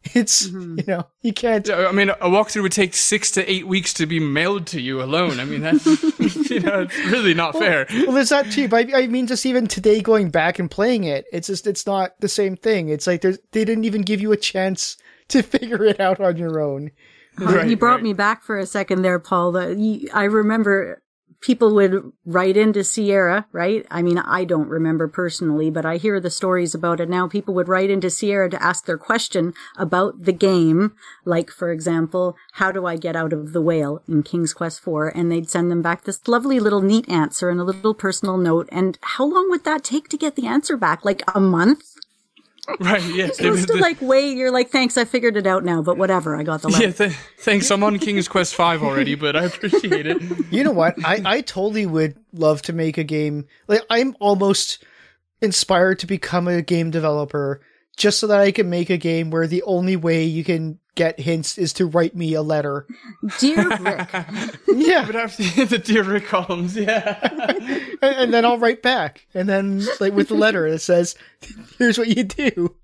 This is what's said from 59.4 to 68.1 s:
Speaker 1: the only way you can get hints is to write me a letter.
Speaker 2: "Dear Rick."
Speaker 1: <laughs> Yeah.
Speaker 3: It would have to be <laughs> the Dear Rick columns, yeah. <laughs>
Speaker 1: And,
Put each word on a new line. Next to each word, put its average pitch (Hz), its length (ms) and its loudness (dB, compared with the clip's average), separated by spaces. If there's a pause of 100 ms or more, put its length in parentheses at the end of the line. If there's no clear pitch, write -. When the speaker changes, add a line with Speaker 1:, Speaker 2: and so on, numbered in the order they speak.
Speaker 1:
the 175 160 0
only 185 320 0
way 165 280 0
you 160 200 -2
can 160 360 -4 (160)
get 165 240 0
hints 160 380 -4
is 175 160 -2
to 185 120 0
write 165 300 0
me 160 200 -4
a 156 60 0
letter. 143 460 -4 (520)
Speaker 2:
"Dear 311 280 2 (100)
Rick." 185 360 -6
Speaker 1:
<laughs> 190 60 -4 (560)
Yeah. 311 280 4
Speaker 3:
It - 40 -6
would 214 80 -6
have 233 220 -6
to 214 60 -4 (120)
be 262 80 4
<laughs> 240 100 0
the 240 40 0
Dear 214 260 2
Rick 202 220 -2
columns, 180 500 -2
yeah. 214 460 -2
<laughs> 277 600 -4 (200)
Speaker 1:
And, 269 160 4